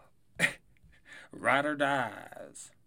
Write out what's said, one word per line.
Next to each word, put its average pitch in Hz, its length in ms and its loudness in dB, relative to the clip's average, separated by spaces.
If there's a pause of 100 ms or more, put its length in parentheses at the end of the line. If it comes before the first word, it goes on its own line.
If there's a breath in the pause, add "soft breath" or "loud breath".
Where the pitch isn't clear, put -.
(1300 loud breath)
Ride 131 340 2
or 151 100 0
dies. 123 960 -2 (160)